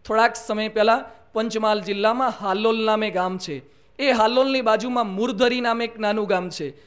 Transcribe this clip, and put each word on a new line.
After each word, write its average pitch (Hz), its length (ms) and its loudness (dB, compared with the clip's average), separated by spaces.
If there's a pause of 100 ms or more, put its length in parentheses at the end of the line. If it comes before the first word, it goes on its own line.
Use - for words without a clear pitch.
થોડાક 226 280 4
સમય 214 320 -4
પહેલા 220 440 2 (220)
પંચમહાલ 220 480 0
જિલ્લામાં 214 600 0
હાલોલ 220 440 0
નામે 214 240 0
ગામ 185 280 -2
છે, 147 380 -12 (240)
એ 269 120 2
હાલોલની 254 500 2
બાજુમાં 226 460 0
મુરધરી 240 540 0
નામે 233 240 0
એક 226 140 -10
નાનું 214 280 -2
ગામ 180 220 -2
છે. 151 240 -8 (140)